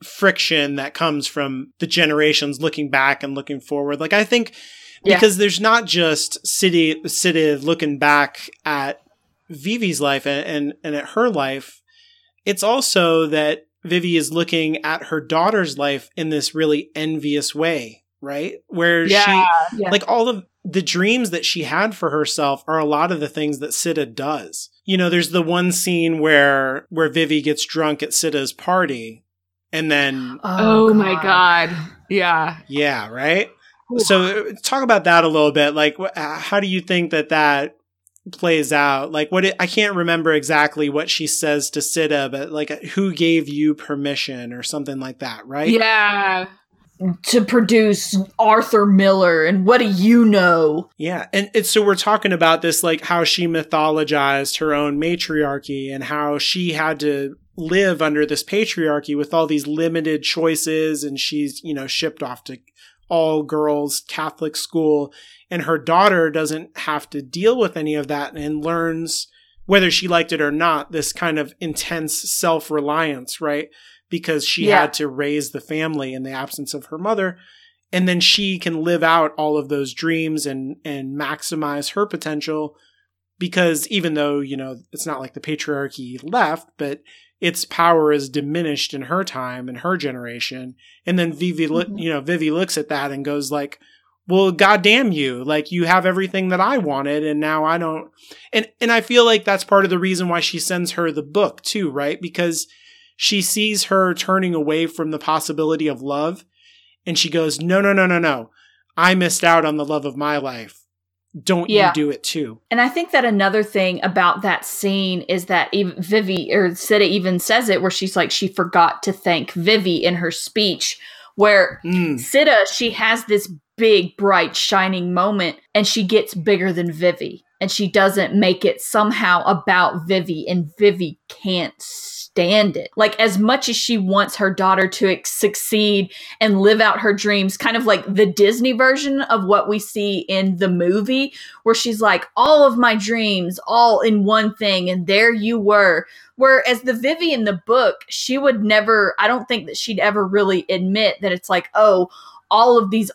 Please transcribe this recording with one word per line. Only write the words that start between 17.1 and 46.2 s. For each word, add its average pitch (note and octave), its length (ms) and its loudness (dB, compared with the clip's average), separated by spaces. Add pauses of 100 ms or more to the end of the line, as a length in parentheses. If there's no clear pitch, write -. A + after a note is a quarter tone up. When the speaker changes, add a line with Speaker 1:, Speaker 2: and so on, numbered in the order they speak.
Speaker 1:
way, D3 500 -4 (180)
right? D3 320 -10 (140)
Where E3+ 360 0
Speaker 3:
Yeah. G3+ 200 4 (460)
Speaker 1:
she, A#3 120 -12
Speaker 2:
Yeah. F#3 80 -2
Speaker 1:
like, G3+ 180 0
all A#3 220 2
of, G3+ 140 -8 (200)
the F#3+ 180 -2
dreams G3+ 480 -2
that E3+ 140 -6
she E3 200 -4
had F#3 300 -2
for E3 160 -4
herself D3 560 -2
are D#3+ 120 -2
a D#3 80 0
lot D3+ 260 0
of D#3+ 80 -4
the D3 80 -4
things D3+ 300 -4
that D3+ 160 -8
Sita D#3+ 320 -2
does. A#2 640 -8 (140)
You F#3+ 120 0
know, F3+ 140 0
there's E3+ 200 0
the F3 120 0
one F3 300 0
scene E3 480 -2
where, C#3+ 680 2
where D#3+ 220 0
Vivi D3+ 320 0
gets D3+ 240 -2
drunk D3+ 360 -2
at D3+ 120 -6
Sita's C#3+ 380 -2
party, C3 720 -4 (480)
and D#3+ 180 -2
then C3+ 520 -2
Speaker 2:
Oh, A3 480 4
Speaker 3:
Oh A3 40 6
my G3 200 4
Speaker 2:
God. F3 560 4
Speaker 3:
God. F3 60 -8 (320)
Yeah. E3+ 500 0 (100)
Speaker 1:
Yeah, C3+ 400 -2
right? D3+ 420 -2 (420)
Speaker 2:
Ooh. B3 80 -2
Speaker 1:
So, G3 220 4
uh, G3+ 300 -4 (100)
talk C4+ 200 -2
about G#3+ 220 4
that E3+ 200 6
a E3 40 2
little D3+ 240 4
bit. D3 220 2
Like, D3+ 240 2
wh-, F#3 180 -8
uh, D#3 220 -8
how G3+ 220 -2
do G3+ 60 -2
you F#3 140 -2
think F3 300 -2
that D#3 180 -2
that D3+ 480 2 (560)
plays D#3+ 400 0
out? C#3+ 400 0
Like, D3+ 180 -2
what F#3 140 2
it, F#3+ 160 0
I F3+ 60 0
can't G#3 300 0
remember E3+ 360 0
exactly D3+ 560 0
what D3+ 220 -2
she D#3 160 -4
says D3 440 -2
to D3+ 120 -6
Sita, D3+ 500 -2
but, C#3 180 -10
like, D3+ 200 -6 (240)
"Who G3 180 0
gave E3 360 0
you D3 260 0
permission?" C#3 800 -8
or B2 80 -12
something C#3 360 -8
like C3 200 -12
that, A2+ 280 -12
right? C#3+ 220 -2
Speaker 3:
Yeah. G#3 800 2 (760)